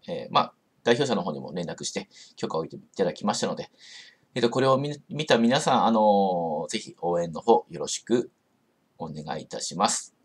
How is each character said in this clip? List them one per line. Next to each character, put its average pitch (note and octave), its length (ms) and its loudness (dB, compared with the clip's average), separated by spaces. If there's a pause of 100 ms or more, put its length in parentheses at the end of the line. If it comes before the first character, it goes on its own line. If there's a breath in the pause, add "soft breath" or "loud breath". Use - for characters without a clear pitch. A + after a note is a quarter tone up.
え - 220 -8
ー、 - 20 -12
ま C#3+ 80 4
あ、 - 140 -4 (280)
代 A#2+ 120 4
表 C3 120 0
者 A#2+ 80 0
の F#2 80 0
方 F2+ 100 -4
に C2+ 80 -8
も C2 120 -12
連 F2 140 -6
絡 E2 180 -10
し - 80 -6
て - 160 -6 (280 loud breath)
許 - 120 -6
可 - 100 -4
を D#2+ 60 -2
い - 60 -12 (260)
た G2 80 2
だ F2 80 0
き - 140 -8
ま G#2 80 0
し - 60 -4
た - 60 -2
の - 80 -2
で、 - 160 -12 (640 loud breath)
え B2+ 60 -2
っ - 20 2
と、 A#2 60 4
こ B2+ 140 2
れ C3+ 40 4
を C3+ 120 6
見、 D3 180 -4 (140)
見 D3+ 160 -6
た B2 100 6
皆 A#2 240 4
さ C#3+ 160 2
ん、 G2 100 4
あ A2+ 40 4
の A2+ 100 4
ー、 F#2 680 2
ぜ G#2+ 100 -6
ひ - 240 -12
応 E2+ 180 0
援 E2+ 100 -4
の D#2+ 120 -10
方 - 260 4
よ D#2+ 120 -12
ろ C#2+ 60 -4
し - 120 -6
く - 320 0 (680)
お E2 120 -12
願 D2+ 300 -10
い D2+ 40 -10
い - 40 -16
た - 140 -12
し - 160 -8
ま G2+ 140 2
す。 - 240 -6 (100)